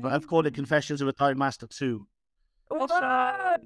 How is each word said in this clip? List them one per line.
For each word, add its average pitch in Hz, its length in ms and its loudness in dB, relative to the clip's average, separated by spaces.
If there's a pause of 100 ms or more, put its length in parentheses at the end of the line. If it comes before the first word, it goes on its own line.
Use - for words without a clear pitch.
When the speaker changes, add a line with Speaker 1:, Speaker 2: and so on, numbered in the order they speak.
Speaker 1:
I've 131 220 -2
called 165 200 4
it 139 80 -2
Confessions 143 480 -2
of 135 60 2
a 135 40 0
Dive 139 240 2
Master 135 300 -2
two. 117 400 -4 (640)
Speaker 2:
Awesome. 277 960 0